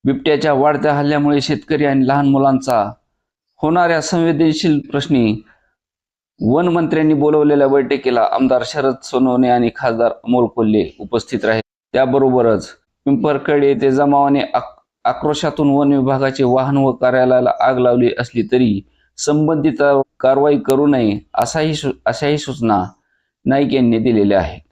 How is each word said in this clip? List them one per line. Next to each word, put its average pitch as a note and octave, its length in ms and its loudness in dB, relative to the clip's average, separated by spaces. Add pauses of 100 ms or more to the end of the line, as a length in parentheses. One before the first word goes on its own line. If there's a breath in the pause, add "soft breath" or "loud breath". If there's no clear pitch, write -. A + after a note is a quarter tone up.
बिबट्याच्या C#3+ 480 0
वाढत्या C#3+ 400 0
हल्ल्यामुळे D3 480 0
शेतकरी D3+ 440 -4
आणि C3+ 220 0
लहान C#3 200 0
मुलांचा C3 640 0 (680)
होणाऱ्या E3+ 440 0
संवेदनशील D#3+ 800 0 (120)
प्रश्नी C3+ 440 0 (1040 soft breath)
वनमंत्र्यांनी D#3 720 0
बोलवलेल्या D3 540 2
बैठकीला B2+ 640 0
आमदार B2+ 340 0
शरद C3+ 280 -2 (100)
सोनवणे B2+ 460 0
आणि A#2+ 260 2
खासदार A#2 360 -2
अमोल A#2+ 340 -2
कोल्हे G#2+ 540 -2
उपस्थित A2 460 -6
राहिले. A2 160 0 (320)
त्याबरोबरच B2+ 760 2 (380)
पिंपरखेड C#3+ 580 0
येथे C3+ 280 2
जमावाने C#3+ 500 2 (120)
आक-, - 300 -6 (220)
आक्रोशातून D3 640 -2
वन C#3+ 240 2
विभागाचे C3+ 500 0
वाहन C3 340 0
व C3+ 140 2
कार्यालयाला B2+ 680 2
आग B2+ 180 0
लावली B2 320 2 (100)
असली A#2 320 -4
तरी A#2 300 2 (360)
संबंधित D3+ 680 0 (360)
कारवाई C#3 380 2
करू C3+ 300 0
नये A2+ 320 0 (140)
असाही D#3 420 -4
सू-, C#3 160 -6 (140)
अशाही C#3+ 320 -2
सूचना A2+ 460 -2 (640)
नाईक C3 280 0
यांनी A#2 240 2
दिलेल्या G#2 420 2
आहेत. - 200 -6 (120)